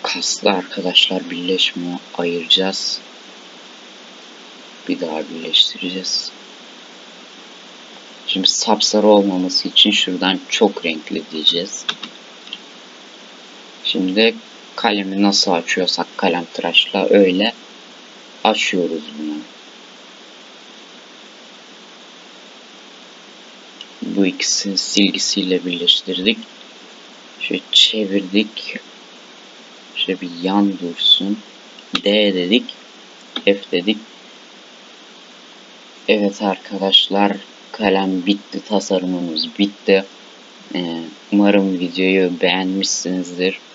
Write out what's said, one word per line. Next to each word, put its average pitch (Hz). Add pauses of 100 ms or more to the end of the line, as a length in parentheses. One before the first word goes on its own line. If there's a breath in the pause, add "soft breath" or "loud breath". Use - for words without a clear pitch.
Kaslı -
arkadaşlar 92
birleşmiyor. 90 (180)
Ayıracağız. 87 (1900)
Bir 90
daha 80
birleştireceğiz. 87 (2000)
Şimdi 95
sapsarı 107
olmaması 95
için 104
şuradan 92 (100)
çok -
renkli 80
diyeceğiz. 85 (2000)
Şimdi 95 (400)
kalemi 98
nasıl 101
açıyorsak 87 (100)
kalem 87
tıraşla 98
öyle 101 (880)
açıyoruz 85 (160)
bunu. 76 (4000)
Bu 95
ikisini 95
silgisiyle 92
birleştirdik. 92 (1040)
Şöyle - (100)
çevirdik. 101 (1160)
Şöyle -
bir 90 (120)
yan 95
dursun. 87 (640)
D 101
dedik. 92 (840)
F 98 (120)
dedik. 98 (2000)
Evet 101
arkadaşlar, 98 (340)
kalem 95
bitti, 101
tasarımımız 90
bitti. 98 (720)
Ee, 85 (300)
umarım 101
videoyu 90
beğenmişsinizdir. 92 (160)